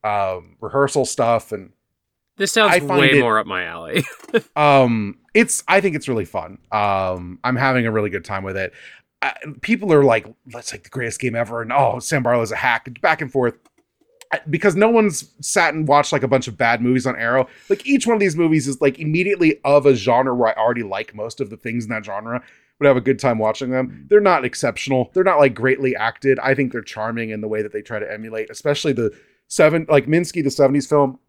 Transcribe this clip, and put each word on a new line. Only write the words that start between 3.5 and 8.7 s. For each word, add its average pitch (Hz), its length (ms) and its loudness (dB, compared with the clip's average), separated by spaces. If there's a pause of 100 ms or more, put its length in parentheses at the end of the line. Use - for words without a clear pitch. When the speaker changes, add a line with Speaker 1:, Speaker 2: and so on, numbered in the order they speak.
Speaker 2:
alley. 82 400 -6 (260)
<laughs> - 240 -4
Speaker 1:
Um, 127 640 2 (160)
it's, 233 340 2
I 190 140 4
think 180 140 -2
it's 143 120 -8
really 113 180 -2
fun. 95 340 -10 (120)
Um, 95 720 -2
I'm 123 140 -2
having 127 280 0
a 113 60 -2
really 107 180 -2
good 92 140 -8
time 98 200 -8
with 95 120 -8
it. 95 160 -6 (500)